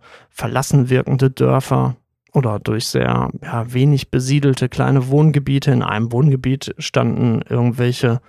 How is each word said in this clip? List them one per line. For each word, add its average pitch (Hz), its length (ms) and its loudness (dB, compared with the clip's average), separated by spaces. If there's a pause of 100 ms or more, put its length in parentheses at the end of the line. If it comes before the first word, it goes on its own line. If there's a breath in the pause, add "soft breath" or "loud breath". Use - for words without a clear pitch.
(300 loud breath)
verlassen 123 600 0
wirkende 127 400 0
Dörfer 131 680 0 (360)
oder 110 260 0
durch - 280 -4
sehr, 123 420 0 (140)
ja, 120 300 -6
wenig 135 360 2
besiedelte 131 600 0
kleine 131 400 0
Wohngebiete. 139 640 2
In 123 120 2
einem 113 300 -2
Wohngebiet 131 640 0
standen 120 640 0
irgendwelche 123 880 0